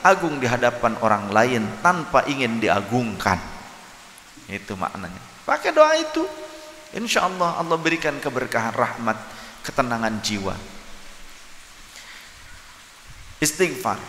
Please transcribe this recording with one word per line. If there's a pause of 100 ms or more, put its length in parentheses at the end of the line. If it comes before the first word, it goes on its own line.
agung
di
hadapan
orang
lain (160)
tanpa
ingin
diagungkan. (1120)
Itu
maknanya. (260)
Pakai
doa
itu. (640)
Insya
Allah,
Allah
berikan
keberkahan,
rahmat, (480)
ketenangan
jiwa. (3000)
Istighfar. (140)